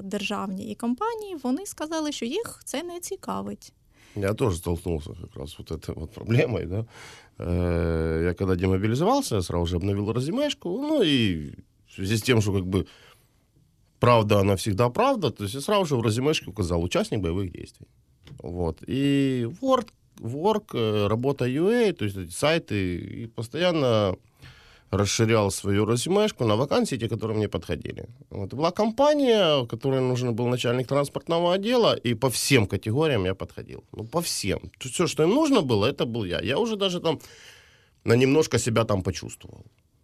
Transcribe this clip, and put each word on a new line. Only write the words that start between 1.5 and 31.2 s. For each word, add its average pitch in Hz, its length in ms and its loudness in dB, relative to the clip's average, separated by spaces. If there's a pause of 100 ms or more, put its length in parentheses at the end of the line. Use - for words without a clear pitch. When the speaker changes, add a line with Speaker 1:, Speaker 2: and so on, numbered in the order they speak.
Speaker 1:
сказали, 311 460 -6
що 262 140 -6
їх 359 400 -6
це - 180 -6
не 349 160 -10
цікавить. 202 720 -10 (420)
Speaker 2:
Я 101 180 0
тоже 110 240 0
столкнулся 82 520 -4
как 80 260 -16
раз 71 240 -12
вот - 120 -14
этой - 240 -8
вот 78 160 -10
проблемой, 113 540 0
да. 98 200 -4 (540)
Э, 82 840 0
я 87 100 0
когда 92 220 0
демобилизовался, 113 800 2
я 98 60 0
сразу 85 240 -2
же 87 100 -2
обновил 98 360 -2
резюмешку, 180 580 -4
ну 277 340 0
и 104 480 2 (360)
в - 80 -20
связи 95 180 -2
с 110 80 2
тем, 117 200 4
что 101 120 0
как 95 100 0
бы 92 220 0 (1120)
правда, 110 400 6
она 98 160 4
всегда 110 340 0
правда, 214 400 2
то 104 140 -6
есть 101 120 -6
я 139 60 -8
сразу 202 240 2
же 143 100 0
в 117 60 2
резюмешке 127 480 0
указал: 85 340 0
«Участник 120 380 -2
боевых 90 300 -2
действий». - 360 -18 (560)
Вот. 85 460 -4
И 135 580 0 (140)
Work, 254 260 0 (340)
Work, 170 520 -4
э, 107 340 0
работа 127 380 0
ю 143 240 0
эй, 226 240 2
то 110 120 -4
есть 101 120 -4
эти 87 140 -10
сайты, 110 640 0 (280)
и 117 40 -10
постоянно 117 880 2 (760)
расширял 104 600 4
свою 101 340 0
резюмешку 160 600 0
на 107 100 4
вакансии, 147 440 0
те, 113 80 -2
которые 107 300 -4
мне 107 100 0
подходили. - 600 -6 (220)
Вот. 98 240 -8
Была 156 180 0
компания, 220 960 4
которой 135 360 -2
нужен 127 340 0
был 120 140 0
начальник 123 380 0
транспортного 170 640 0